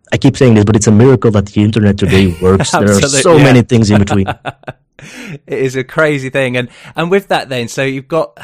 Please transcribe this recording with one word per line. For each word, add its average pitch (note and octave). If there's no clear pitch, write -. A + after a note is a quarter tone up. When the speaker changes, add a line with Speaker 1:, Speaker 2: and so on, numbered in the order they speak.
Speaker 1:
I -
keep C3+
saying B2
this, G#2
but G#2+
it's G2+
a A2
miracle A#2+
that G2+
the -
internet G#2
today F#2+
Speaker 2:
<laughs> F#2
Speaker 1:
works. G2
There D3+
are G2+
so C3+
Speaker 2:
Absolutely, C#3+
yeah. C3+
Speaker 1:
many A#2+
things A2
in G#2
between. G2
Speaker 2:
<laughs> -
It C#3+
is C3
a C3
crazy D3
thing. B2+
And, B2
and E3
with G3
that D3+
then, B2
so -
you've C3+
got D#3+